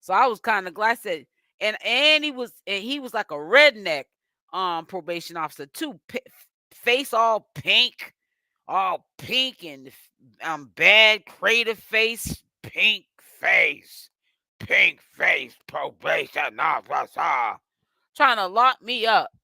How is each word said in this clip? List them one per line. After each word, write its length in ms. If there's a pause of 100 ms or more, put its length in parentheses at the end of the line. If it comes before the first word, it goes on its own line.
So 140
I 120
was 140
kinda 300
glad. 220
I 20
said, 320 (340)
and, 240
and 400
he 60
was, 220 (140)
and 160
he 160
was 160
like 160
a 40
redneck, 680 (480)
um, 340
probation 500
officer 300
too. 320 (100)
P-, 120 (520)
face 420
all 400
pink, 600 (520)
all 400 (120)
pink 460
and 240
f-, 220 (320)
um, 320
bad 520
crater 500
face, 680 (200)
pink 420 (360)
face, 720 (480)
pink 420
face 540 (140)
probation 920
officer, 1000 (580)
trying 200
to 100
lock 360
me 240
up. 240 (140)